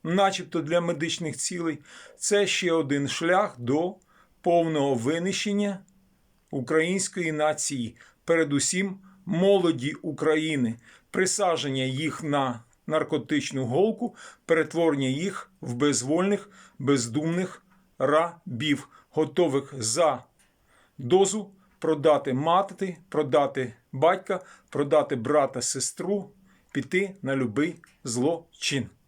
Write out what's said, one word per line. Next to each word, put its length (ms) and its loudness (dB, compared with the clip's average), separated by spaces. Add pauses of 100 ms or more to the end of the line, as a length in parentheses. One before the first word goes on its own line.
начебто 580 0
для 200 0
медичних 560 -4
цілей, 420 -4 (380)
це 300 2
ще 240 0
один 360 0
шлях 520 0
до 360 0 (460)
повного 540 2
винищення 840 -2 (720)
української 800 -2
нації, 640 -2 (300)
передусім 760 0 (260)
молоді 680 2
України, 880 0 (320)
присадження 720 0
їх 400 -4
на 400 -2 (240)
наркотичну 760 -2
голку, 500 0 (300)
перетворення 600 2
їх 440 -4 (100)
в 120 -6
безвольних, 760 0 (300)
бездумних 840 -2 (340)
рабів, 880 0 (200)
готових 680 0
за 460 0 (720)
дозу 540 2 (280)
продати 540 2
мати, 640 0 (120)
продати 640 0 (180)
батька, 540 0 (240)
продати 460 2
брата, 460 0
сестру, 680 -4 (400)
піти 500 -2
на 140 -2
любий 400 0 (280)
злочин. 840 -2 (180)